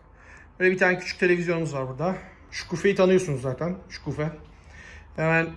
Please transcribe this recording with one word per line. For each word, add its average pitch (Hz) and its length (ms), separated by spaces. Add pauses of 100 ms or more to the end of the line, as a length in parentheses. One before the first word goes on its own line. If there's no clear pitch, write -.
(600)
Böyle 185 100
bir 190 80
tane 180 200
küçük - 220
televizyonumuz 170 540
var 131 140
burada. 156 280 (340)
Şu - 180
kufeyi 190 260
tanıyorsunuz 185 480
zaten. 156 340 (120)
Şu - 160
kufe. 151 260 (840)
Hemen 165 400